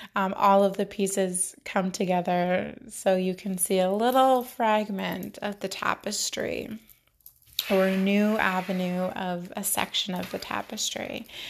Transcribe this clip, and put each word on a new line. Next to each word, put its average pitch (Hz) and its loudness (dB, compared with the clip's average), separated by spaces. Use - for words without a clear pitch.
um, 196 0
all 196 8
of 190 2
the 196 0
pieces 190 -2
come 190 0
together 180 0
so 190 0
you 185 0
can 190 -6
see 185 2
a 185 2
little 247 4
fragment 202 -2
of 202 -6
the 196 -4
tapestry - -4
or 190 4
a 190 2
new 202 4
avenue 185 0
of 180 -6
a 202 -4
section - -2
of 180 -6
the 185 -6
tapestry. - -6